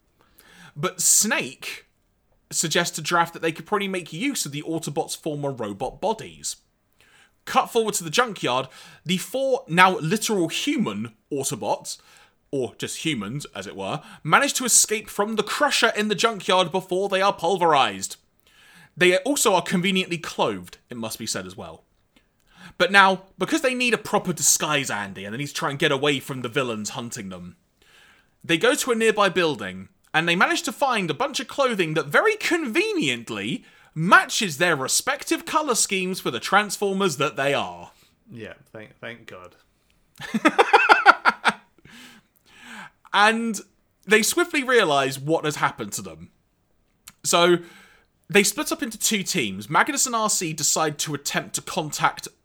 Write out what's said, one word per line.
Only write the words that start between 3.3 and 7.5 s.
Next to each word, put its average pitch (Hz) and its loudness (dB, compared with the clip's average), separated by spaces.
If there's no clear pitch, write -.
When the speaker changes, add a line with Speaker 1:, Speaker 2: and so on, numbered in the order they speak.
Speaker 1:
that 160 -14
they 165 0
could 156 -12
probably 202 0
make 185 -6
use 220 -4
of 143 -12
the 147 -6
Autobots' 160 -6
former 147 -6
robot 107 -8
bodies. 92 -6
Cut - 0